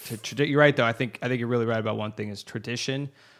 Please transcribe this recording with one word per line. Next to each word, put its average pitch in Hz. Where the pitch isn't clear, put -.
To 113
tradi-, 139
you're 143
right, 147
though. 131
I 113
think, 117
I 127
think 127
you're 117
really 120
right 113
about 110
one 107
thing 107
is 101
tradition 131